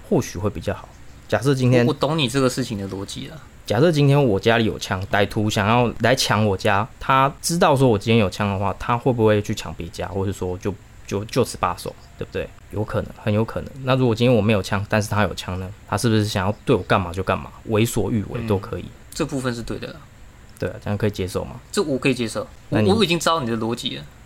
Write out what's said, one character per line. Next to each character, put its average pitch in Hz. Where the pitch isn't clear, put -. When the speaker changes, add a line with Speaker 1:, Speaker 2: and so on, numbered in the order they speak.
Speaker 1:
或 -
许 -
会 101
比 85
较 98
好。 -
假 104
设 139
今 127
天 123
Speaker 2:
我， 151
我 151
懂 147
你 147
这 127
个 131
事 123
情 113
的 98
逻 95
辑 -
了。 -
Speaker 1:
假 107
设 175
今 143
天 143
我 98
家 113
里 117
有 90
枪， 95
歹 101
徒 107
想 101
要 117
来 123
抢 110
我 98
家， 104
他 135
知 165
道 175
说 131
我 104
今 113
天 117
有 98
枪 104
的 98
话， 98
他 120
会 131
不 117
会 107
去 107
抢 85
别 85
家， 90
或 95
者 101
说 92
就， 98
就， 101
就 120
此 -
罢 90
手， -
对 -
不 -
对？ 87
有 104
可 107
能， -
很 107
有 110
可 -
能。 73
那 131
如 131
果 113
今 120
天 127
我 107
没 110
有 95
枪， 101
但 107
是 107
他 104
有 92
枪 92
呢？ 92
他 104
是 123
不 110
是 107
想 101
要 107
对 139
我 92
干 110
嘛 85
就 92
干 92
嘛， 71
为 110
所 107
欲 113
为 120
都 101
可 92
以？ -
Speaker 2:
嗯， -
这 156
部 147
分 127
是 120
对 110
的 120
啦。 135
Speaker 1:
对 95
啊， -
这 -
样 104
可 107
以 101
接 95
受 -
吗？ -
Speaker 2:
这 202
我 139
可 -
以 131
接 120
受， 104
Speaker 1:
那 107
你 107
Speaker 2:
我， 202
我 -
已 -
经 165
知 -
道 165
你 113
的 117
逻 113
辑 127
了， 147